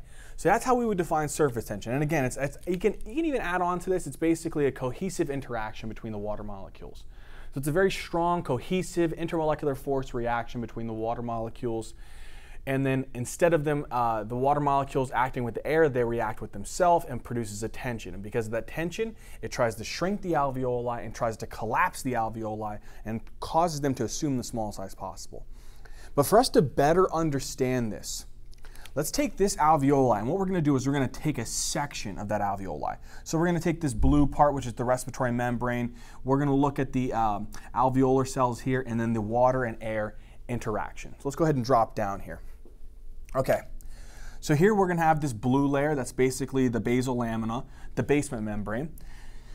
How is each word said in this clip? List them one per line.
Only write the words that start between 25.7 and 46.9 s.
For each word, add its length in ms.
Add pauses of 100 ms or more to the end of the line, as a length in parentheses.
But 80
for 160
us 100
to 120
better 520
understand 760
this, 340 (680)
let's 160
take 240
this 180
alveoli, 640
and 80
what 140
we're 60
gonna 140
do 140
is 100
we're 80
gonna 140
take 320
a 80
section 720
of 100
that 120
alveoli. 560 (260)
So 160
we're 80
gonna 140
take 200
this 140
blue 320
part, 260
which 140
is 80
the 80
respiratory 480
membrane. 640 (300)
We're 160
gonna 120
look 280
at 120
the, 200
um, 340 (300)
alveolar 500
cells 320
here, 300
and 100
then 140
the 80
water 420
and 180
air 360 (320)
interaction. 640
So 160
let's 80
go 80
ahead 100
and 100
drop 300
down 240
here. 220 (960)
Okay, 240 (800)
so 160
here 180
we're 140
gonna 140
have 180
this 120
blue 360
layer. 260
That's 160
basically 560
the 140
basal 380